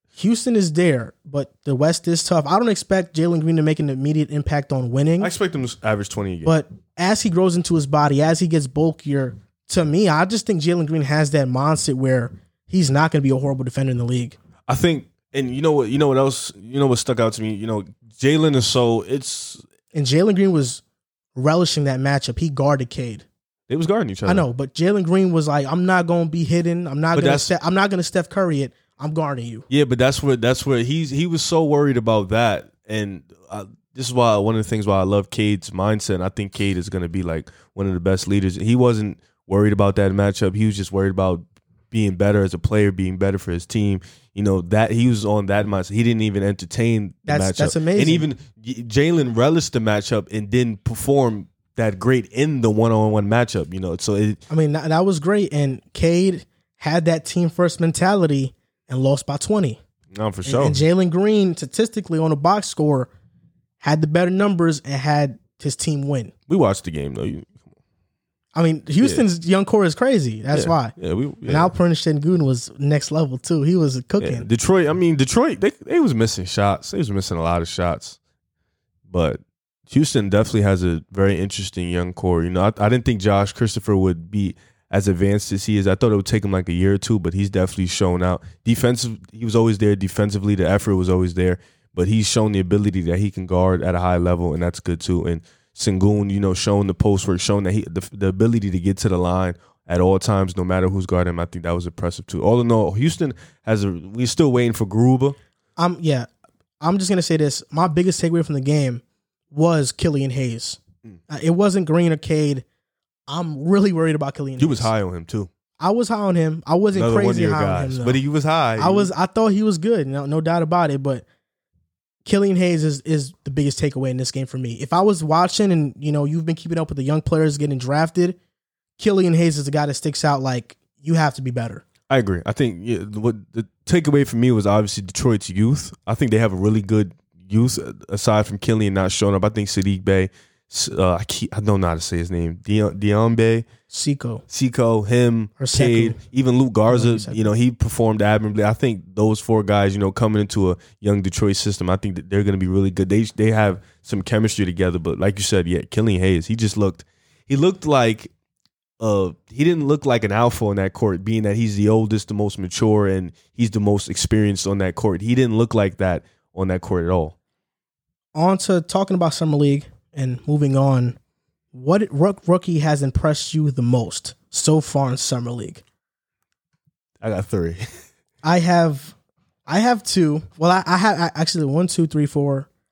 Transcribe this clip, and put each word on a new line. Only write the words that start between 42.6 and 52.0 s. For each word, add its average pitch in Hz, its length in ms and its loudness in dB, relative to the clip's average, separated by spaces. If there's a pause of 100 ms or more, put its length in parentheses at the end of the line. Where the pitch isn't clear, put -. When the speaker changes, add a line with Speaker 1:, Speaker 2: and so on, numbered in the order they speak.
Speaker 2:
being 92 260 -4
better 98 200 0
for - 140 -8
his 87 140 -4
team. 101 360 -2 (320)
You 101 100 -6
know, 98 200 2
that 107 280 2
he 117 160 2
was 107 180 0
on 104 220 0
that 101 200 0
mindset. 98 240 -4
He 110 120 0
didn't 113 200 2
even 101 200 0
entertain 101 680 -2 (100)
the 147 140 -2
Speaker 1:
That's, - 80 0
Speaker 2:
matchup. - 120 -2
Speaker 1:
that's 151 180 0
amazing. 170 260 0
Speaker 2:
And 160 80 2
even 156 280 0 (240)
J-, 117 220 -10
Jalen 131 540 2
relished 156 360 2
the 127 60 0
matchup 107 520 0
and 104 180 -6
didn't 117 340 0
perform 117 640 0 (280)
that 107 240 -2
great 120 280 2